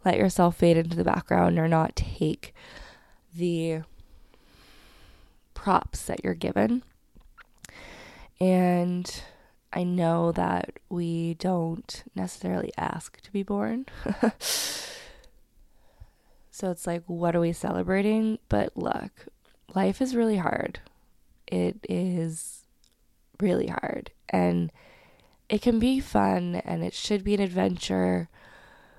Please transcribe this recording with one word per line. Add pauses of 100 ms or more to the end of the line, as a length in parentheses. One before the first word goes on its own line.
let
yourself
fade
into
the
background
or
not
take (840)
the (1700)
props
that
you're
given. (1600)
And (500)
I
know
that (100)
we
don't (120)
necessarily
ask
to
be
born. (340)
<laughs> (2250)
So
it's
like,
what
are
we
celebrating? (100)
But
look, (480)
life
is
really
hard. (680)
It (120)
is (720)
really
hard. (180)
And (800)
it
can
be
fun
and
it
should
be
an
adventure, (680)